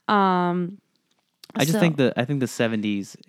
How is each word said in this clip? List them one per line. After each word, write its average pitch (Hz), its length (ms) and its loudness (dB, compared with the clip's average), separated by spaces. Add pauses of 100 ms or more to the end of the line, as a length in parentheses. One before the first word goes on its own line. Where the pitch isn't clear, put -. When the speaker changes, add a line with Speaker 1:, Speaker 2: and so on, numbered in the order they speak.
Speaker 1:
Um, 180 720 0 (800)
Speaker 2:
I - 60 0
just 160 120 2
Speaker 1:
so - 60 2
Speaker 2:
think 165 180 2
that, 127 180 2
I 123 100 -2
think 143 160 -2
the 120 60 0
seventies 107 720 -2 (120)